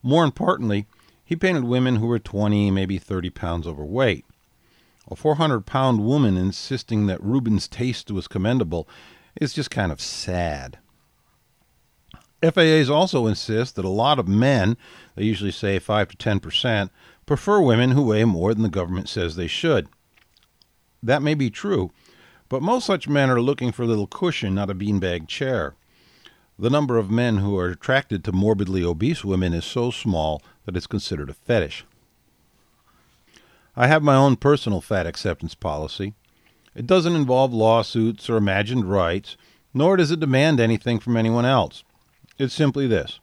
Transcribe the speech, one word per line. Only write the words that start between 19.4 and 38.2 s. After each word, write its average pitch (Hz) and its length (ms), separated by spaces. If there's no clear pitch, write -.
should. 143 400
That 135 200
may 151 120
be 135 160
true, 110 420
but 131 120
most 233 240
such 190 220
men 143 220
are 120 120
looking 123 300
for 123 120
a 117 40
little 107 180
cushion, 113 480
not 98 160
a 98 60
beanbag 92 540
chair. 117 460
The 113 100
number 135 280
of 98 120
men 117 280
who 98 200
are 90 120
attracted 107 540
to - 80
morbidly 95 520
obese 87 420
women 92 280
is 85 120
so 123 240
small 78 540
that 90 120
it's - 80
considered 78 420
a 76 60
fetish. 92 520
I 123 120
have 156 160
my 147 100
own 135 220
personal 123 440
fat 92 280
acceptance 85 480
policy. 82 580
It 120 100
doesn't 175 300
involve 131 360
lawsuits 113 800